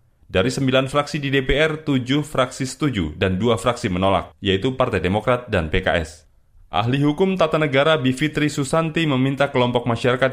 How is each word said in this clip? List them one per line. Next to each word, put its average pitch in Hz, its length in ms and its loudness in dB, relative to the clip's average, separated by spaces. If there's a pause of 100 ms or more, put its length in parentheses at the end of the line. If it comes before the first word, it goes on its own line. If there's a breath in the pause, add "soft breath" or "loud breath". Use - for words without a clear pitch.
(280)
Dari 95 240 0
sembilan 131 400 0
fraksi 147 320 -2
di 139 80 -2
D 135 80 4
P 135 160 0
R, 151 320 0
tujuh 135 320 0
fraksi 135 480 -2
setuju 101 480 -2
dan 92 240 0
dua 113 160 2
fraksi 117 320 -2
menolak, 92 560 0
yaitu 98 320 0
Partai 104 240 0
Demokrat 107 480 0
dan 85 240 -2
P 95 80 0
K 85 240 0
S. - 240 -14 (400)
Ahli 120 320 0
hukum 185 400 2
tata 160 160 2
negara 151 400 2
Bivitri 147 560 0
Susanti 160 560 -2
meminta 135 400 2
kelompok 123 400 0
masyarakat 123 460 0